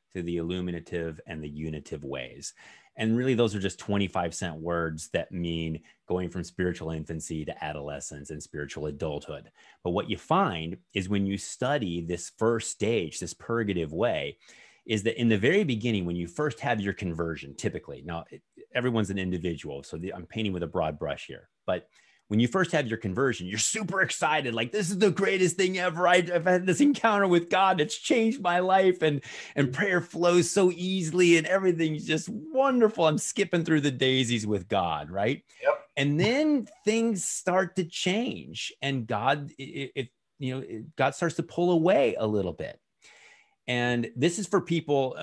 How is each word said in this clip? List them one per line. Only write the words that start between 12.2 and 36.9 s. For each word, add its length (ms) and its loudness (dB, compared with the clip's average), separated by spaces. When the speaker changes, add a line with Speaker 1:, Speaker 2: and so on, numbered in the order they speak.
Speaker 1:
first 340 0
stage, 480 -2
this 140 -8
purgative 580 -2
way, 460 -2
is 180 0
that 160 -2
in 100 4
the 80 6
very 260 4
beginning, 420 0
when 100 -2
you 120 -4
first 320 -4
have 200 -2
your 140 -2
conversion, 600 -6
typically, 500 -8
now, 240 -8
it, 140 -20
everyone's 340 0
an 80 -4
individual, 640 -4
so 160 -12
the, 160 -8
I'm 140 -14
painting 260 -4
with 100 -6
a 40 -4
broad 320 -2
brush 260 -6
here, 240 -18
but 220 -4
when 120 2
you 80 4
first 240 0
have 160 0
your 100 -4
conversion, 480 -2
you're 140 -4
super 420 -2
excited, 540 0
like, 160 -2
"This 180 -2
is 80 -2
the 140 4
greatest 460 2
thing 200 2
ever. 300 0
I, 80 8
I've 300 2
had 200 4
this 160 2
encounter 460 4
with 240 4
God. 280 4
It's 180 -2
changed 440 2
my 180 2
life, 440 4
and, 180 2
and 160 2
prayer 300 2
flows 480 4
so 220 4
easily, 640 4
and 80 2
everything's 600 2
just 240 0
wonderful. 760 2
I'm 140 4
skipping 440 0
through 180 4
the 100 2
daisies 560 2
with 200 0
God," 440 0
right? 320 -2
Speaker 2:
Yep. 200 2
Speaker 1:
And 220 2
then 480 2
things 400 2